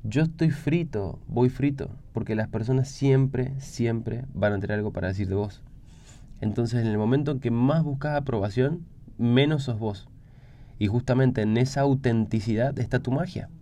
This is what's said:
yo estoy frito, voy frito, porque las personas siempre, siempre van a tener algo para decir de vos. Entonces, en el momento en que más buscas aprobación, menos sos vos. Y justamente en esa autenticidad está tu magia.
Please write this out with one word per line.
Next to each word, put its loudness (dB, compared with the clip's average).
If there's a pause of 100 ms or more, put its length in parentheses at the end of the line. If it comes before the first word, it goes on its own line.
yo 2
estoy 2
frito, -2
voy 2
frito, -2 (220)
porque -2
las 0
personas 0
siempre, 2
siempre -4
van 2
a 0
tener -2
algo -2
para -2
decir -2
de -2
vos. -4 (760)
Entonces, 0
en 2
el 2
momento 2
en -4
que -2
más 2
buscas -2
aprobación, 0 (320)
menos 4
sos -4
vos. -6 (680)
Y 2
justamente 2
en 2
esa 2
autenticidad 2
está 0
tu -4
magia. -4 (120)